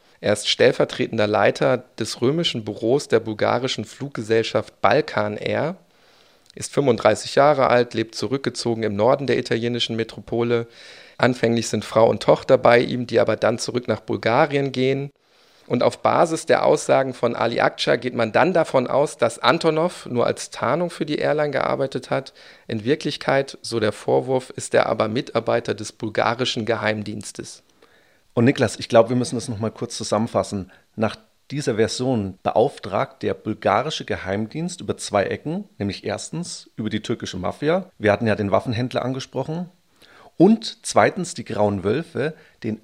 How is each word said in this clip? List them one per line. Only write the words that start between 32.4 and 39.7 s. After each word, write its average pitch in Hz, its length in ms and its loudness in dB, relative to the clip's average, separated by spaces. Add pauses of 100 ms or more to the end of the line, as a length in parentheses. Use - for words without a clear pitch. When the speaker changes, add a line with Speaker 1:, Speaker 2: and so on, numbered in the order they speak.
Speaker 2:
beauftragt - 800 0
der 95 100 0
bulgarische 110 720 -2
Geheimdienst 107 720 -6
über 104 160 -6
zwei 101 280 0
Ecken, 156 440 -6 (120)
nämlich 101 260 -4
erstens 113 720 -8
über 107 140 -4
die 107 120 -4
türkische - 360 -6
Mafia, 147 600 -2
wir 104 140 2
hatten 113 160 2
ja 101 80 2
den 98 160 -2
Waffenhändler 120 520 0
angesprochen, 135 680 -6 (680)